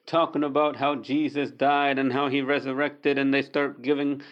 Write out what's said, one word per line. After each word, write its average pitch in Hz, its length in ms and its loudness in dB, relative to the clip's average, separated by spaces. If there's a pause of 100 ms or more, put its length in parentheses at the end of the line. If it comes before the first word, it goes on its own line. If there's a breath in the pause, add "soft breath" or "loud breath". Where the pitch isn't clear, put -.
talking 156 360 0
about 147 340 0
how 143 180 0
Jesus 139 560 -2
died 143 480 2
and 135 120 2
how 139 180 0
he 139 120 0
resurrected, 139 800 0
and 139 140 2
they 139 100 2
start 139 400 -2
giving 143 500 0